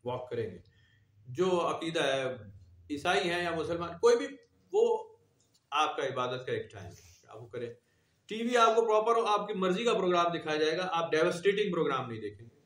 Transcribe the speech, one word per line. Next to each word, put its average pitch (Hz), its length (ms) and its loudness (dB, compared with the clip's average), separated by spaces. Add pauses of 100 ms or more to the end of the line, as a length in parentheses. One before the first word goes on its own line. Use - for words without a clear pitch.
Walk 120 240 -6
करेंगे। 98 320 -6 (640)
जो 170 220 0
अकीदा 160 540 0
है, 135 480 -2 (400)
ईसाई 175 280 0
हैं 175 240 -2
या 170 80 -2
मुसलमान, 170 460 -4
कोई 233 180 6
भी, 277 100 -2 (480)
वो 453 320 2 (680)
आपका 151 320 0
इबादत 127 440 -4
का 123 60 -4
एक - 200 -6
टाइम 98 120 -16
है, - 80 -16 (360)
आप 107 80 -18
वो 117 80 -16
करें। 117 300 -10 (540)
टीवी 233 260 -2
आपको 226 260 6
प्रॉपर 226 440 4
आपकी 208 280 0
मर्जी 185 320 0
का 226 80 4
प्रोग्राम 180 380 2
दिखाया 156 260 -4
जाएगा, 160 260 0
आप 165 280 -2
devastating 185 600 2
program 139 360 -2
नहीं 110 120 -8
देखेंगे। 104 440 -14